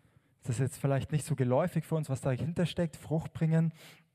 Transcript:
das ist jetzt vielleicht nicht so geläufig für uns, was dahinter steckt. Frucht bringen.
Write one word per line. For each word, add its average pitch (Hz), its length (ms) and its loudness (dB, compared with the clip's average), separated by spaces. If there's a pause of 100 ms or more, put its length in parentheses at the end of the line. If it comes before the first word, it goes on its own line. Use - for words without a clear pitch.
(440)
das 117 140 -2
ist - 20 -2
jetzt - 180 -2
vielleicht 135 340 0
nicht 151 140 0
so 147 100 -2
geläufig 143 500 2
für 165 100 -2
uns, 151 140 -2
was 131 120 -4
dahinter 151 440 0
steckt. 165 320 -4
Frucht - 360 -4
bringen. 160 400 2 (420)